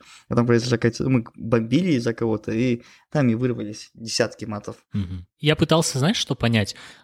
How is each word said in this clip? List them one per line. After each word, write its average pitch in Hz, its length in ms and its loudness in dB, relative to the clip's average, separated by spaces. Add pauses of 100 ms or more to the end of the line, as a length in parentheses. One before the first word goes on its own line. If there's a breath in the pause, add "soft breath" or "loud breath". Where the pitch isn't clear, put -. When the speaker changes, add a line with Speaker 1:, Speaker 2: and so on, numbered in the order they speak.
(280 loud breath)
Speaker 1:
а 120 60 -2
там 120 120 4
произошла 120 320 2
какая-то, 120 300 0
мы 127 160 2 (120)
бомбили 123 560 0
из-за 117 220 0
кого-то, 110 380 -2
и 120 300 0 (280 loud breath)
там 139 180 2
и 110 60 4
вырвались 113 600 -6
десятки 110 520 -4
матов. 107 300 -10 (160)
Speaker 2:
Мгм. 92 340 -6 (120)
Я 147 180 2
пытался, 160 420 2
знаешь, 156 180 2
что - 180 -4
понять? 113 400 0 (300 loud breath)